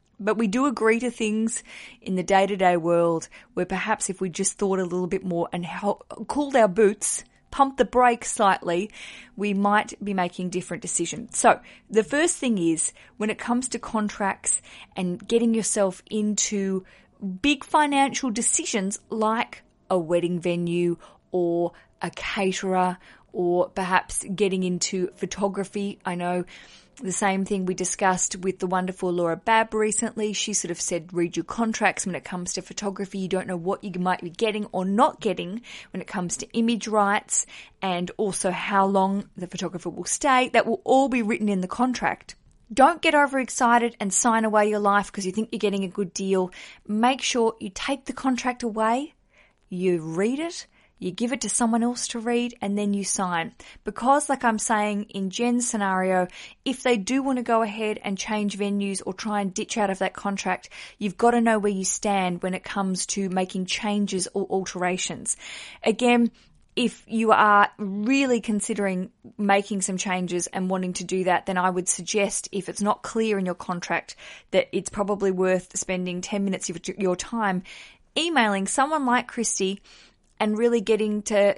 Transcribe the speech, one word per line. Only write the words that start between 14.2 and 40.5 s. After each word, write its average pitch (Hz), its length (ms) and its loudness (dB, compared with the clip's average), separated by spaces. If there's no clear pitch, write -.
and 180 300 -4
getting 233 300 2
yourself 196 560 0
into 202 720 -2
big 285 220 2
financial 277 640 2
decisions 214 720 -2
like 220 540 -2
a 190 80 2
wedding 170 420 0
venue 175 580 0
or 170 400 0
a 175 100 -4
caterer 185 840 -2
or 180 380 2
perhaps - 540 -2
getting 190 280 2
into 180 520 -2
photography. 196 880 -4
I 180 100 -4
know 175 300 -2
the 190 100 -4
same 190 340 0
thing 190 200 -2
we 185 100 -2
discussed - 640 0
with 185 220 -4
the 190 80 -2
wonderful 185 440 -2
Laura 170 260 0
Babb 226 360 2
recently. 214 600 -2
She - 180 -4
sort 170 200 -4
of 170 100 -6
said, 170 320 -6
"Read 175 240 -2
your 165 80 -2
contracts 220 600 -2
when 180 100 -4
it - 100 -10
comes 180 280 -8
to 180 80 -6
photography. 196 580 -8
You 185 100 -4
don't 185 180 -2
know 185 80 -4
what 180 280 -4
you 196 160 -8
might 180 220 0
be 175 80 -8
getting 208 440 -2
or 185 100 -2
not 208 380 2
getting 185 400 -4
when 190 80 -6
it - 60 -12
comes 180 300 -4
to - 200 -8
image 226 300 0
rights 208 580 2
and 180 360 -2
also 196 340 0
how 196 340 2
long 196 520 2
the 180 100 -8
photographer 175 420 -8
will 175 160 -8
stay." 262 440 2
That 226 160 2